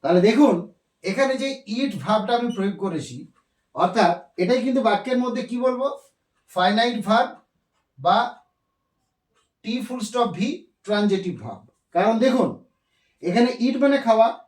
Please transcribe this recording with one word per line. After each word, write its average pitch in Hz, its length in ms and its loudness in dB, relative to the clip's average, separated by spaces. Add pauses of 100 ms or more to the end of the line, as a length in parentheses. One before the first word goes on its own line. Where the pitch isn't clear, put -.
তাহলে 175 260 4
দেখুন, 226 260 6 (560)
এখানে 262 220 0 (100)
যে 277 60 -4 (280)
ইট 262 160 -2 (100)
ভার্বটা 214 360 0
আমি 240 180 -2
প্রয়োগ 196 280 -4
করেছি, 135 320 -8 (580)
অর্থাৎ 180 400 2 (280)
এটাই 233 240 2
কিন্তু 262 220 0
বাক্যের 254 360 0
মধ্যে 247 260 -4
কি 247 140 -6
বলবো, 254 220 -2 (680)
ফাইনাইট 208 420 0 (120)
ভার্ব 233 220 2 (760)
বা 185 140 4 (1500)
টি 226 100 -6 (120)
ফুল 247 220 -10
স্টপ 247 200 -2 (100)
ভি 220 100 -2 (380)
ট্রানজিটিভ 196 480 -2 (100)
ভার্ব। 107 180 -14 (320)
কারণ 214 200 2 (100)
দেখুন, 254 240 2 (800)
এখানে 240 220 2 (160)
ইট 277 160 0
মানে 277 240 4
খাওয়া 226 220 6 (200)